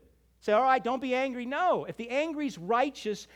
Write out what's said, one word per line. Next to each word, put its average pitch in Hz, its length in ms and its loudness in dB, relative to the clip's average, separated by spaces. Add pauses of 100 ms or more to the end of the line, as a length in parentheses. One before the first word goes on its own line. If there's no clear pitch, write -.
(420)
Say, - 100 -2
"All 214 100 6
right, 262 220 4
don't 240 180 -2
be 254 140 -2
angry." 254 320 -2
No. 277 380 0
If 165 120 -10
the 233 140 -8
angry's 285 480 -2
righteous, 220 760 -2